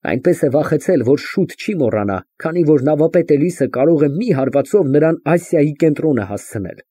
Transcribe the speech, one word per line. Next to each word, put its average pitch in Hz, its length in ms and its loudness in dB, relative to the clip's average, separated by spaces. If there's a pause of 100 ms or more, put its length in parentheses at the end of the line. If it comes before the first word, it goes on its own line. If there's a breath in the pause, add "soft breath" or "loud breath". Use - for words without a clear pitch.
Այնպես 160 340 -2
է 147 100 0
վախեցել, 151 540 0
որ 135 180 2
շուտ - 320 -4
չի - 200 -8
մոռանա, 107 420 -2 (180)
քանի 170 300 -4
որ 151 180 4
նավապետ 156 500 0
Էլիսը 147 380 0
կարող 147 340 2
է 147 60 2
մի 196 200 -4
հարվածով 135 600 0
նրան 151 340 2
Ասիայի 156 500 0
կենտրոնը 143 520 0
հասցնել"։ 98 640 -10